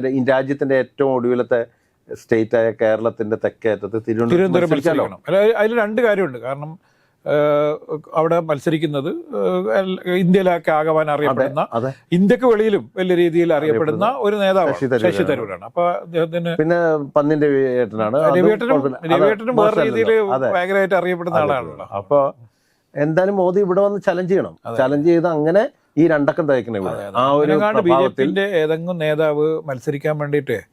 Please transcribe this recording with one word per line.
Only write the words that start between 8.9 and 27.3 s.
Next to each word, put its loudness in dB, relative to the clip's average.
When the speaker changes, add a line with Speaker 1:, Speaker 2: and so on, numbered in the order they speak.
Speaker 2:
ഏ, -2
എൽ-, -4
ഇന്ത്യയിലൊക്കെ 2
ആകമാനം 2
അറിയപ്പെടുന്ന, 0
Speaker 1:
അതെ, -2
അതെ. -8
Speaker 2:
ഇന്ത്യക്ക് 2
വെളിയിലും 2
വലിയ 0
രീതിയിൽ 2
അറിയപ്പെടുന്ന 0
Speaker 1:
അറിയപ്പെടുന്ന -2
Speaker 2:
ഒരു 0
നേതാവാണ് 2
Speaker 1:
ശശി -2
തരൂരാണ്. 2
Speaker 2:
ശശി 0
തരൂരാണ്. -4
അപ്പൊ -2
അദ്ദേഹത്തിന് -4
Speaker 1:
പിന്നെ 0
പന്നിന്റെ 2
രവിയേട്ടനാണ്. 0
അത് 2
Speaker 2:
രവിയേട്ടനും, 2
Speaker 1:
കുഴപ്പമില്ല. 0
അത് 2
Speaker 2:
രവിയേട്ടനും 0
വേറെ 4
Speaker 1:
മോശമല്ലല്ലോ. 0
Speaker 2:
രീതിയിൽ 0
Speaker 1:
അതെ. 0
Speaker 2:
ഭയങ്കരമായിട്ട് 0
അറിയപ്പെടുന്ന -2
Speaker 1:
അതെ. 2
Speaker 2:
ആളാണല്ലോ. -8
Speaker 1:
അപ്പൊ 0
എന്തായാലും 0
മോദി 2
ഇവിടെ 2
വന്ന് 0
ചലഞ്ച് -2
ചെയ്യണം. 0
Speaker 2:
അതെ. -6
Speaker 1:
ചലഞ്ച് 2
ചെയ്ത് 2
അങ്ങനെ 2
ഈ 6
രണ്ടക്കം 0
തയ്ക്കണേ -2
ഇവിടെ. -4
Speaker 2:
അതെ, -10
അതെ. -6
Speaker 1:
ആ 2